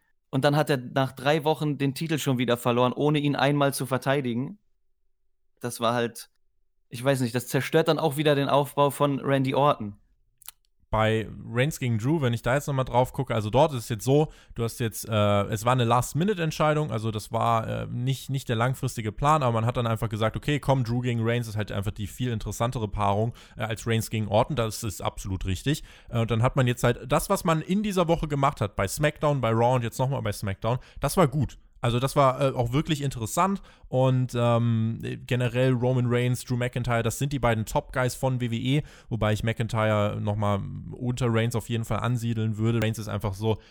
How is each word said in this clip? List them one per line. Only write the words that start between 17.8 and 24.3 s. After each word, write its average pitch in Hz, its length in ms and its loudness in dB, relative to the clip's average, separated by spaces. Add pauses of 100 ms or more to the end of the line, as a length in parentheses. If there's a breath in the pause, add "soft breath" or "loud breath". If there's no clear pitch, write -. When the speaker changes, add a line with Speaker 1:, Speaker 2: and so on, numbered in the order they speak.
Speaker 2:
nicht, 123 420 -4
nicht 135 180 -4
der 123 80 0
langfristige 120 560 -2
Plan, 147 320 2
aber 123 80 2
man 113 140 0
hat 110 100 0
dann 120 120 -2
einfach 113 200 -2
gesagt, 110 300 -2
okay, 147 200 -2
komm, 135 280 0
Drew 120 160 -2
gegen 117 260 -2
Reigns 117 220 0
ist 107 80 -6
halt 107 160 -4
einfach 101 180 -4
die 104 160 -8
viel 123 240 -4
interessantere 113 560 -4
Paarung, 104 460 0 (240 loud breath)
äh, 117 60 -6
als 110 220 -6
Reigns 113 240 0
gegen 110 200 -4
Orton, 110 260 2